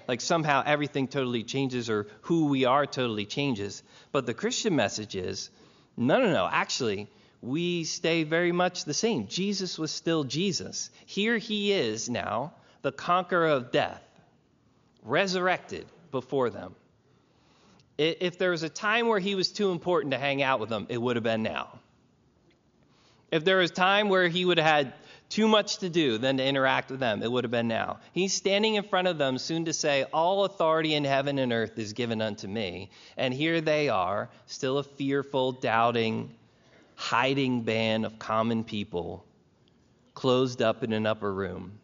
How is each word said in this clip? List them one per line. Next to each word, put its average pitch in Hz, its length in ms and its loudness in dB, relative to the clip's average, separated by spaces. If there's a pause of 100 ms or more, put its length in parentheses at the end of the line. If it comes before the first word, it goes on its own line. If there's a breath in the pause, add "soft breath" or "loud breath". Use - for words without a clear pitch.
like, 123 140 -2
somehow 156 440 4
everything 147 440 0
totally 123 340 -2
changes 123 460 -2
or 104 180 0 (140 loud breath)
who 165 240 2
we 135 180 2
are 135 220 4
totally 113 400 -2
changes. 104 580 -4 (300 loud breath)
But 135 120 0
the 120 80 -4
Christian 214 440 -2
message 101 380 -2
is, 95 340 -8 (480 soft breath)
no, 147 220 2
no, 226 120 2
no, 95 180 2
actually, 110 600 -2 (320 soft breath)
we 170 420 -2
stay 165 400 0
very 170 300 2
much 175 320 0
the 151 80 -4
same. 165 340 0
Jesus 190 500 -4
was 156 140 -4
still 165 320 0
Jesus. 135 680 -4 (160 loud breath)
Here 220 320 0
he 202 360 -2
is 117 360 0
now, 113 440 -4 (280 soft breath)
the 139 120 -2
conqueror 175 540 2
of 127 240 0
death, 107 300 0 (1000)
resurrected 175 840 0 (260)
before 131 380 0
them. 92 260 -10 (1200 soft breath)
I-, 156 220 0
if 175 200 -4
there 185 100 2
was 165 140 -2
a 156 60 -6
time 220 380 0
where 214 120 2
he 196 160 -2
was 185 160 -2
too 196 200 0
important 165 400 0
to 127 60 0
hang 139 240 0
out 131 180 2
with 107 100 -4
them, 104 200 -4
it 120 120 -2
would 123 140 0
have 113 80 0
been 113 200 0
now. 73 360 -6 (1500 soft breath)
If 160 140 2
there 190 120 6
was 170 140 4
a - 20 -16
time 196 360 4
where 185 180 4
he 180 160 0
would 175 140 4
have 156 100 4
had 147 260 4 (360 loud breath)
too 220 180 2
much 214 300 4
to 185 120 -6
do 151 300 2
than 131 180 0
to 131 80 0
interact 131 460 0
with 131 80 -8
them, 110 240 0
it 117 80 -2
would 123 120 0
have 117 80 -6
been 117 160 0
now. 107 320 -2 (120)
He's 185 220 -2
standing 208 420 2
in 202 80 0
front 185 240 0
of 170 100 0
them 131 220 0
soon 165 260 -4
to 160 80 -2
say, 143 300 2 (100)
"All 185 320 2
authority 160 480 2
in 147 100 2
heaven 139 360 2
and 123 120 0
earth 113 280 0
is 107 140 -6
given 113 280 -2
unto 107 260 -4
me." 95 440 -6 (260 loud breath)
And 127 160 -2
here 160 260 0
they 151 300 2
are, 101 400 0 (160 loud breath)
still 135 320 -2
a 143 60 0
fearful, 135 680 -2
doubting, 113 840 2 (600 soft breath)
hiding 127 680 0
band 110 420 0
of 110 140 -10
common 113 440 0
people, 90 640 -8 (880)
closed 127 480 0
up 113 220 2
in 110 100 -2
an 107 140 0
upper 107 260 -2
room. 92 500 -8